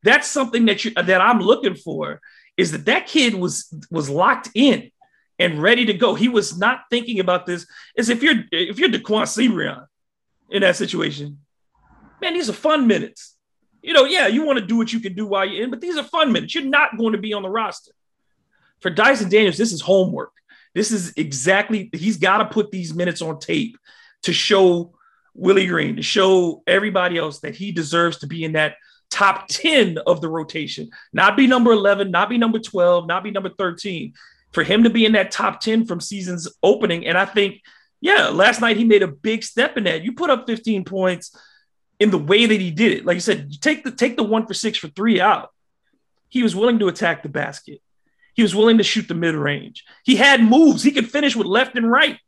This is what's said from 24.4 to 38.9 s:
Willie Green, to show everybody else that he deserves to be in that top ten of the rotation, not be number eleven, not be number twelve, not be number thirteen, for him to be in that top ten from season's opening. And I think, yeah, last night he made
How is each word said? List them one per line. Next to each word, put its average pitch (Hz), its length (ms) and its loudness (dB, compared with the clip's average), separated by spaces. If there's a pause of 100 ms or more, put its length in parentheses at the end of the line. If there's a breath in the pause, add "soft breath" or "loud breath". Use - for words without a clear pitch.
Willie 190 320 2
Green, 151 300 -2
to - 60 -8
show 185 640 2
everybody 180 520 0
else 156 220 -8
that - 160 -14
he 196 160 -10
deserves 165 460 -2
to 147 80 -14
be 160 180 -8
in 160 80 -6
that 156 240 -2 (340 soft breath)
top 190 380 0
ten 226 580 0
of 165 140 2
the 160 80 -6
rotation, 156 640 -8 (220 loud breath)
not 202 240 2
be 269 120 6
number 247 240 4
eleven, 202 400 2
not 185 160 0
be 240 100 -2
number 226 220 0
twelve, 175 480 0
not 180 160 -4
be 208 80 -10
number 190 260 -6
thirteen, 175 560 -6 (380 soft breath)
for 165 100 0
him 214 220 4
to 233 60 6
be 226 140 2
in 220 80 4
that 196 200 2
top - 280 -4
ten 220 240 0
from 175 160 -8
season's 180 460 -10 (160)
opening. 190 420 2
And 170 140 0
I 196 60 2
think, 202 360 -2 (400 soft breath)
yeah, - 280 2
last 220 320 2
night 226 160 0
he 233 80 0
made 208 180 6